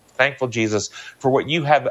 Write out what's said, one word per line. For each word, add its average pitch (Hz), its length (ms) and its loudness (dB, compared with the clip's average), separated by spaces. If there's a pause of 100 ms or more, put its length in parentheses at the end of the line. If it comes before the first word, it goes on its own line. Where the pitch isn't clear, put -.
(140)
thankful, 131 340 0
Jesus, 107 400 -2
for - 420 -6
what 127 200 2
you 156 160 -2
have 139 260 2